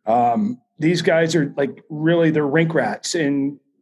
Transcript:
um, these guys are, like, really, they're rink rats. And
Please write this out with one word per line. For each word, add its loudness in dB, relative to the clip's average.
um, 0
these 0
guys 0
are, 0
like, -4
really, 0
they're 0
rink 0
rats. -4
And -2